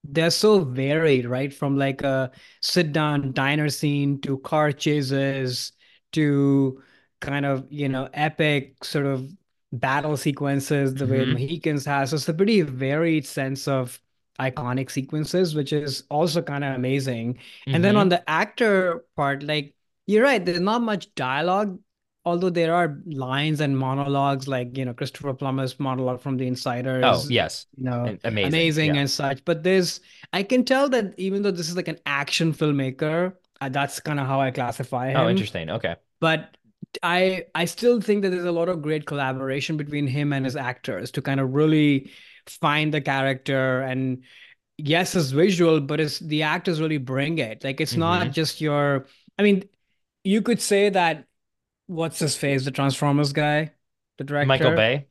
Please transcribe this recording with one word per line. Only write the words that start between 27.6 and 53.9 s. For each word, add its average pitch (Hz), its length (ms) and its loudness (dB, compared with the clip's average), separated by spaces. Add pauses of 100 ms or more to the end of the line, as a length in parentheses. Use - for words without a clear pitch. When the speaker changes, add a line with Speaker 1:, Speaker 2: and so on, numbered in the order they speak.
Speaker 1:
you 131 80 -10
know, 120 220 -2
Speaker 2:
And 107 180 -6
amazing, 107 240 0
Speaker 1:
amazing 156 480 2
Speaker 2:
yeah. 143 60 2
Speaker 1:
and 139 80 0
such. 139 360 -4
But 160 180 -2
there's, 185 360 0 (340)
I 196 100 -2
can 254 220 2
tell 269 240 2
that 226 280 -2
even 190 260 -4
though 202 80 0
this 170 180 -6
is, 175 60 -6
like, 175 120 -4
an - 180 -8
action 143 480 0
filmmaker, 151 800 -2 (280)
uh, 139 80 -6
that's 139 300 -4
kinda 147 260 -2
how 135 160 0
I 131 100 0
classify 127 640 -4
Speaker 2:
Oh, 131 120 4
Speaker 1:
him. 113 60 2
Speaker 2:
interesting. 104 380 -2
Okay. 87 260 -4 (240)
Speaker 1:
But 160 360 -2 (480)
I, 180 500 0
I 170 120 0
still 240 360 2
think 208 220 0
that 190 60 2
there's 180 160 -2
a 175 60 0
lot 170 180 0
of 170 120 -2
great 156 240 -2
collaboration 135 720 -4
between 147 300 -4
him 143 260 0
and 135 100 -2
his 131 120 -4
actors 123 560 -6
to 147 100 -6
kind 139 180 -2
of 131 140 -2
really 147 580 4 (360)
find 151 460 0
the 151 80 0
character. 135 800 0
And 131 420 -4 (540)
yes, 165 380 0
it's 151 140 2
visual, 165 520 4
but 147 180 -4
it's, 151 200 -4
the 151 240 -2
actors 160 380 0
really 156 160 0
bring 135 400 -2
it. 110 260 -6
Like, 135 160 -6
it's 147 160 -2
not 170 280 2
Speaker 2:
Mm-hmm. 151 80 -2
Speaker 1:
just 156 280 -2
your, 143 460 0 (320)
I 196 60 2
mean, 202 200 4 (600)
you 202 180 2
could 240 200 0
say 202 280 4
that, 170 360 0 (600)
what's 165 340 -4
his 147 160 0
face, 139 300 0
the 139 60 -4
Transformers 143 600 2
guy, 151 380 0 (460)